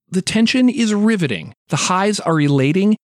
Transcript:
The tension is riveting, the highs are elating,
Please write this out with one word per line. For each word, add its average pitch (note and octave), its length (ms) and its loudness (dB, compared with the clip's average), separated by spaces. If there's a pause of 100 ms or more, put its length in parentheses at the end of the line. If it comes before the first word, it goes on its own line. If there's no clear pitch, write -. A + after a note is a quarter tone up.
(100)
The F#3 120 -2
tension A#3+ 460 0
is A#3 240 0
riveting, F3+ 640 -2 (140)
the D#3+ 80 -4
highs G3 420 -2
are D#3+ 220 -2
elating, D3 560 2 (120)